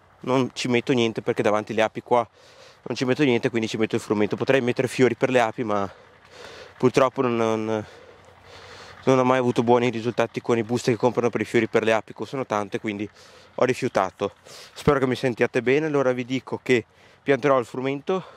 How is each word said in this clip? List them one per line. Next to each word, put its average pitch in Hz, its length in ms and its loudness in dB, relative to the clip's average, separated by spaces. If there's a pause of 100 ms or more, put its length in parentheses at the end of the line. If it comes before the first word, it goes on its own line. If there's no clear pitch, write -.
(200)
non 127 340 0
ci - 140 -6
metto 123 260 0
niente, 117 300 0
perché - 180 -2
davanti 107 320 0
le 107 80 0
api 107 200 -2
qua 120 280 0 (540)
non 123 120 -8
ci - 100 -4
metto 127 180 0
niente, 123 260 2
quindi 113 180 -2
ci 117 100 -6
metto 110 180 0
il 113 60 -2
frumento. 104 340 0
Potrei 127 260 2
mettere 123 260 -2
fiori 120 280 2
per 127 160 -2
le 127 80 2
api, 117 240 0
ma 101 280 -2 (840)
purtroppo 131 460 2
non, 120 120 0
non, 110 500 0 (1200)
non 135 140 4
ho 127 60 4
mai 127 160 4
avuto 123 240 0
buoni 120 260 4
risultati 117 500 -4
con 120 200 0
i 113 40 -2
buste 117 280 -2
che 110 60 0
comprano 117 340 0
per 110 100 -4
i 107 40 -2
fiori 113 220 0
per 113 160 0
le 110 80 2
api, 110 220 -2
costano 127 320 -10
tanto 104 300 -4
e 113 40 -6
quindi 104 300 -6 (460)
ho - 100 2
rifiutato. 104 680 -2 (100)
Spero - 560 -2
che 127 80 0
mi 123 80 0
sentiate 123 480 -2
bene. 139 240 2
Allora 139 240 2
vi 123 120 -4
dico 123 380 -6
che 123 240 2 (380)
pianterò 135 340 2
il 120 80 0
frumento, 139 580 -4 (140)